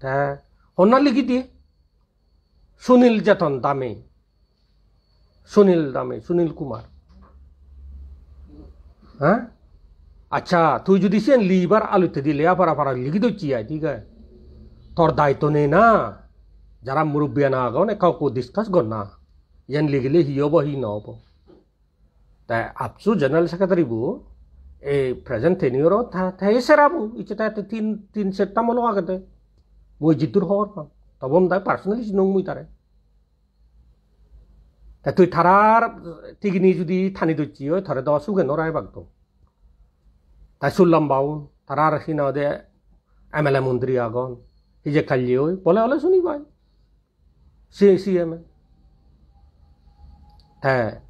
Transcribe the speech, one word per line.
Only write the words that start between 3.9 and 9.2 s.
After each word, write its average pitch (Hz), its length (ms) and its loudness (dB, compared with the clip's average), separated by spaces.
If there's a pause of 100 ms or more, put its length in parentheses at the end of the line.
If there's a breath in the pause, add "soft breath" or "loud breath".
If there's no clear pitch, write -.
সুনীল 175 460 4
দামে, 127 280 -6
সুনীল 175 280 -2
কুমার। 131 340 -10 (2250)
হ্যাঁ? 170 220 2 (880)